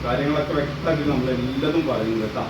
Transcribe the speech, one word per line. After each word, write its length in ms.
കാര്യങ്ങളൊക്കെ 540
വ്യക്തമാക്കി 540
നമ്മൾ 240
എല്ലാതും 540
പറയുന്നുണ്ട് 460
ട്ടോ. 120